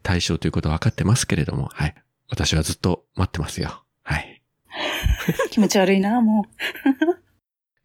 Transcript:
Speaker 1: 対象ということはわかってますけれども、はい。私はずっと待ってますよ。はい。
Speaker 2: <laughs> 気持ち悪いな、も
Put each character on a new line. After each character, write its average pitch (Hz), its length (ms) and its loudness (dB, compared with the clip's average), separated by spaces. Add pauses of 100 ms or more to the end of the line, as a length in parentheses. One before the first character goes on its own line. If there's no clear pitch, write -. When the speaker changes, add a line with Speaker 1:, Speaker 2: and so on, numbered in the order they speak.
Speaker 1:
対 87 180 0
象 85 180 0
と - 100 -2
い - 0 -
う 80 40 0
こ 82 100 -2
と 80 80 0
は 78 40 2
わ 80 40 0
か - 100 0
っ - 60 2
て - 100 -2
ま 104 100 4
す - 120 0
け - 100 0
れ 80 80 2
ど - 100 -4
も、 135 200 -4
は - 140 -2
い。 - 60 -8 (360)
私 - 260 0
は 78 60 4
ず 85 100 -4
っ - 40 -10
と - 280 -2 (120)
待 92 120 0
っ - 20 -20
て - 80 -8
ま 78 120 -6
す - 100 -8
よ。 82 240 -8 (180)
は - 140 -4
い。 - 260 -12 (500)
Speaker 2:
<laughs> - 600 -2
気 - 80 4
持 196 80 6
ち 220 100 2
悪 190 140 4
い 196 80 4
な、 220 220 2
も 214 240 2 (1400)